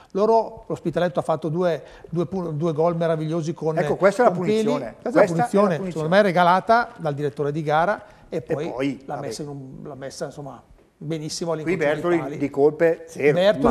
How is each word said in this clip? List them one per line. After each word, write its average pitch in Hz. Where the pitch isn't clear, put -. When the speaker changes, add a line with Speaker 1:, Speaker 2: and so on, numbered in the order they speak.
Speaker 1:
Loro, 214
l'Ospitaletto 170
ha -
fatto 160
due, 165
due 170
pu-, 175
due 156
gol 165
meravigliosi 165
con, 160
Speaker 2:
Ecco, 180
questa 196
è -
la 208
Speaker 1:
con 180
Peli. 214
Speaker 2:
punizione. 135
Speaker 1:
Questa -
è -
la 170
Speaker 2:
Questa -
è -
la 202
Speaker 1:
punizione, 196
Speaker 2:
punizione. 185
Speaker 1:
secondo 156
me 208
regalata 185
dal 156
direttore 143
di 160
gara 160
e 196
Speaker 2:
E -
Speaker 1:
poi 131
Speaker 2:
poi, 131
Speaker 1:
l'ha -
Speaker 2:
vabbè. 120
Speaker 1:
messa 113
in 147
un, 139
l'ha 151
messa, 135
insomma, 135
benissimo 160
Speaker 2:
Qui 156
Speaker 1:
all'incontro 160
dei 147
Speaker 2:
Bertoli 170
Speaker 1:
pali. 143
Speaker 2:
di 143
colpe 156
zero. 147
Speaker 1:
Bertoli 190